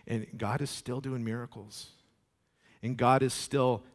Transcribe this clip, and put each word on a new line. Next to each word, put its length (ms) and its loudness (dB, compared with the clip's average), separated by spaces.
and 320 -6
God 240 -2
is 80 -4
still 320 -6
doing 220 -4
miracles. 720 -8
And 140 -2
God 260 6
is 100 2
still 520 2